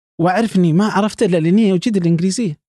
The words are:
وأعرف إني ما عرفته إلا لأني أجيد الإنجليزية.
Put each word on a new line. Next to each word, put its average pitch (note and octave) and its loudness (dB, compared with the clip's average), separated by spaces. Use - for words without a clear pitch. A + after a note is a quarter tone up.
وأعرف F#3+ 0
إني F3 2
ما F#3 2
عرفته G#3 -2
إلا F3+ 0
لأني F#3+ 2
أجيد G3+ -2
الإنجليزية. E3+ -2